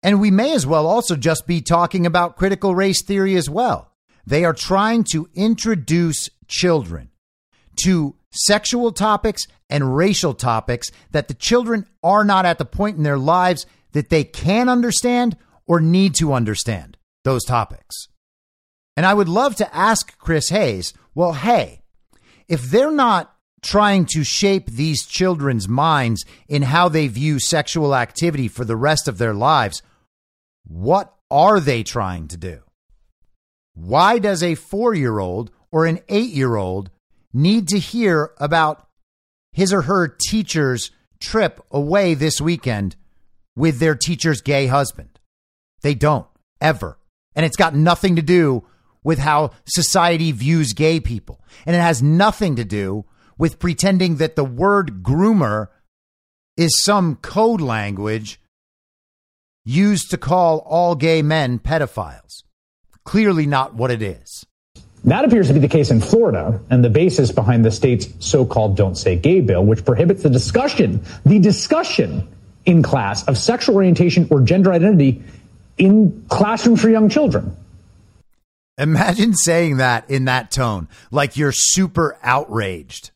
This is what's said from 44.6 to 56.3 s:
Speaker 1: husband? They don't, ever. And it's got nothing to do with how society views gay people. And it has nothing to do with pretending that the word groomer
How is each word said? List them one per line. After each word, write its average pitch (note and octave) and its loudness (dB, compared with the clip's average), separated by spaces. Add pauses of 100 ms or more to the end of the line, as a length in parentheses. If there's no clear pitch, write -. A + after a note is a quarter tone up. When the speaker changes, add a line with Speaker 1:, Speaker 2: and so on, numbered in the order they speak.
Speaker 1:
husband? C3+ -2 (760)
They C#3+ 0
don't, C#3+ -2 (340)
ever. B2 -4 (360)
And D#3 0
it's - -6
got E3 0
nothing E3+ 2
to E3 0
do D3+ 2 (360)
with D#3 0
how D3 0 (140)
society E3+ 0
views C3+ -2
gay D#3 0
people. - -10 (220)
And E3 0
it F3 4
has E3 2
nothing E3+ 2
to A#2 -4
do G2+ -6 (320)
with D#3+ -2
pretending F3+ 0
that D#3 -4
the D3 0
word C3+ -2
groomer C3 0 (920)